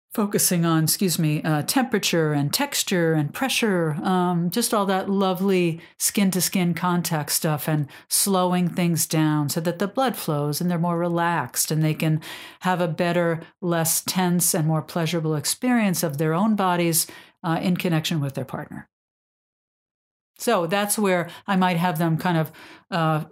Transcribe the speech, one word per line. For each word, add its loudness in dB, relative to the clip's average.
focusing 0
on, 2
excuse 0
me, 0
uh, 0
temperature 0
and 0
texture 0
and 0
pressure, 0
um, 2
just -2
all 2
that 0
lovely 2
skin-to-skin 0
contact -2
stuff -2
and 0
slowing 2
things 0
down 2
so -4
that -2
the -2
blood 0
flows -2
and 0
they're 0
more 0
relaxed -2
and 0
they 2
can 0
have 0
a 0
better, 0
less 0
tense 0
and 0
more 2
pleasurable -2
experience 0
of -2
their 2
own 2
bodies, 2
uh, 0
in 0
connection 0
with -4
their -6
partner. -12
So 0
that's 0
where 2
I 2
might 4
have 0
them 2
kind 2
of, -2
uh, 0